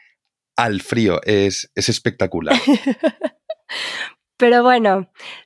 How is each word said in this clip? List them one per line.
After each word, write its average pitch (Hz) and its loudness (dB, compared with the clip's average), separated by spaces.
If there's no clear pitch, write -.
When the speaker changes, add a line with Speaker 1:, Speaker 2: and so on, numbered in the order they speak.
Speaker 1:
al 110 0
frío. 104 0
Es, 98 0
es 98 -2
espectacular. 110 -2
Speaker 2:
<laughs> - -8
Pero 240 4
bueno, 214 2